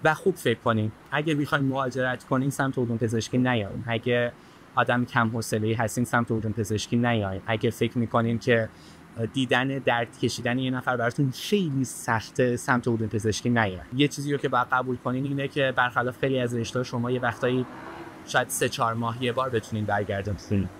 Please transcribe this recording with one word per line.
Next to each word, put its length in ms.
و 100
خوب 220
فکر 240
کنین. 320
اگه 220
می‌خواین 320
مهاجرت 580
کنین، 260
سمت 280
علوم 200
پزشکی 400
نیاین. 500
اگه 440
آدم 300
کم 240
حوصله‌ای 440
هستین، 320
سمت 260
علوم 220
پزشکی 440
نیاین. 500
اگه 220
فکر 280
می‌کنین 420
که 300
دیدن 340
درد 500
کشیدن 420
یه 120
نفر 260
براتون 340
خیلی 520
سخته، 760
سمت 300
علوم 200
پزشکی 420
نیاین. 300
یه 120
چیزی 240
رو 60
که 120
باید 220
قبول 240
کنین 280
اینه 240
که 280
برخلاف 440
خیلی 200
از 160
رشته‌ها، 280
شما 280
یه 80
وقتایی 460
شاید 240
سه 200
چهار 240
ماه 300
یه 80
بار 180
بتونین 360
برگردین 480
خونه. 360